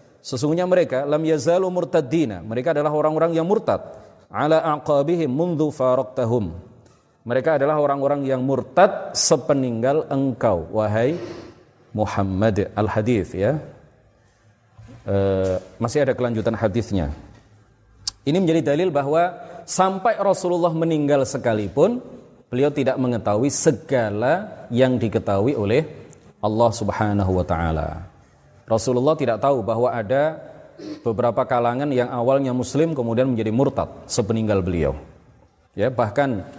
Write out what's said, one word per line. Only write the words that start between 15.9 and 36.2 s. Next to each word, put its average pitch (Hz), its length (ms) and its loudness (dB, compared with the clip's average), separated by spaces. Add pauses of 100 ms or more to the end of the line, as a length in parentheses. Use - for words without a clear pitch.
ada 127 80 0
kelanjutan 117 400 -2
hadisnya. 101 560 -2 (1120)
Ini 151 160 2
menjadi 165 340 2
dalil 180 160 2
bahwa 156 460 0 (320)
sampai 190 500 0
Rasulullah 175 540 2
meninggal 151 560 2
sekalipun, 117 760 0 (480)
beliau 139 220 2
tidak 131 260 0
mengetahui 120 540 0
segala 120 1160 -2
yang 127 280 2
diketahui 104 560 0
oleh 117 320 0 (560)
Allah 110 320 2
Subhanahu 101 580 0 (100)
wa 85 40 -4
taala. 80 640 -4 (560)
Rasulullah 123 520 0
tidak 120 260 -2
tahu 139 180 2
bahwa 113 300 0
ada 135 480 -2 (640)
beberapa 120 440 0
kalangan 123 440 0
yang 123 200 0
awalnya 131 460 0
muslim 143 380 0
kemudian 123 400 0
menjadi 110 200 0
murtad 135 360 0 (160)
sepeninggal 107 560 0
beliau. 85 320 0 (800)
Ya, 110 160 0
bahkan 120 560 -2 (140)